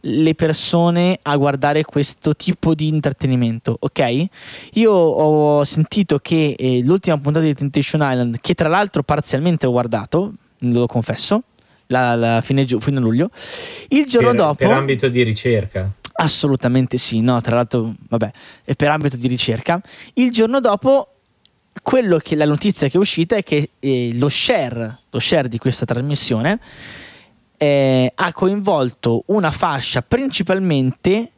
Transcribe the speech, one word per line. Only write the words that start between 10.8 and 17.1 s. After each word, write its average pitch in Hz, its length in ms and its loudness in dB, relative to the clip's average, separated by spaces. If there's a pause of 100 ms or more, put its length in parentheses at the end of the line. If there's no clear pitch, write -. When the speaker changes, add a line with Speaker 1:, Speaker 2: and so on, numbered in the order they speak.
Speaker 1:
confesso, 131 580 -2 (440)
la, 123 280 0
la 117 260 0
fine 135 220 0
giu-, 123 160 0
fine 139 200 -2
luglio, 123 320 0 (580)
il 285 160 2
giorno 240 240 4
Speaker 2:
Per, 240 80 2
Speaker 1:
dopo 151 180 2
Speaker 2:
per 196 160 2
ambito 135 380 0
di 123 140 2
ricerca. 104 680 -2 (280)
Speaker 1:
Assolutamente 131 800 0
sì, 113 240 0